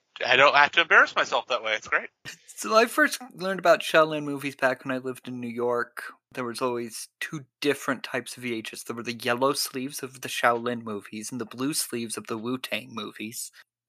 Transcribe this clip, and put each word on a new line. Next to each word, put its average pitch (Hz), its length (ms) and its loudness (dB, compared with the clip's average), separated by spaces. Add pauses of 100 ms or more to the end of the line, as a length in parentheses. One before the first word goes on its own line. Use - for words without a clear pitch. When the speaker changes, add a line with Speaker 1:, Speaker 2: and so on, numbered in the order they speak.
(260)
Speaker 1:
I 127 100 6
don't 135 180 8
have 143 180 6
to - 100 4
embarrass 214 320 6
myself 139 340 0
that 117 140 -2
way. 110 120 0
It's 107 140 -6
great. 175 200 -2 (380)
Speaker 2:
So - 280 -4
I 226 120 8
first 277 340 2 (140)
learned 185 240 -4
about 175 240 6
Shaolin 156 420 4
movies 143 320 -6
back 127 280 0
when 135 100 -4
I 131 40 -2
lived 127 300 -8
in 127 100 -8
New 120 100 -6
York. 117 560 -2 (280)
There 131 120 -6
was 117 180 -6
always 120 460 -4 (120)
two 147 240 -10 (160)
different 135 440 -2
types - 320 -6
of 127 80 -14
V 120 100 -4
H 110 180 -8
S. - 120 -14
There 123 120 -8
were 117 60 -8
the 120 100 -6
yellow 120 400 0
sleeves 139 500 -6
of 131 200 -12
the 131 60 -4
Shaolin 120 540 2
movies 107 480 -10
and 127 100 -6
the 113 40 -6
blue 131 300 -4
sleeves 117 420 -4
of 107 100 -8
the 117 120 -4
Wu-Tang 120 520 -4
movies. 110 640 -10 (360)